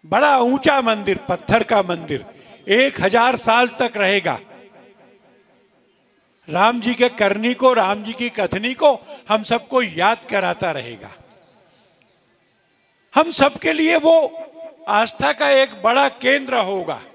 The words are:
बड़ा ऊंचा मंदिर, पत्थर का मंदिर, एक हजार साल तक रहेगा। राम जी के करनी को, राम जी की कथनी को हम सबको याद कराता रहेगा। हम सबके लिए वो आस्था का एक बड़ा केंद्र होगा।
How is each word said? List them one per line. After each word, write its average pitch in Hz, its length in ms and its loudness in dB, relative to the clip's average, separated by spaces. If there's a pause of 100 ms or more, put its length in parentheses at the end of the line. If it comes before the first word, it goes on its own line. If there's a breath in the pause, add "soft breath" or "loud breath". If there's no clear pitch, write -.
बड़ा 262 320 2
ऊंचा 262 440 2
मंदिर, 208 360 -2
पत्थर 196 460 -2
का 208 180 2
मंदिर, 165 440 -6 (420 loud breath)
एक 254 340 2
हजार 233 340 2
साल 233 320 2
तक 240 300 -4
रहेगा। 185 420 -2 (2000)
राम 214 320 0
जी 233 140 -2
के 247 140 2
करनी 220 440 0
को, 254 200 2
राम 208 300 0
जी 220 100 -10
की 240 160 -6
कथनी 208 440 -4
को 285 260 2 (300 loud breath)
हम 214 140 0
सबको 240 400 -2
याद 196 420 -2
कराता 180 460 -4
रहेगा। 117 420 -12 (2000)
हम 320 160 2
सबके 294 420 0
लिए 320 220 2
वो 320 440 4 (480)
आस्था 233 460 0
का 285 160 0
एक 269 320 2
बड़ा 254 280 2
केंद्र 262 480 -2
होगा। 185 460 -4 (120)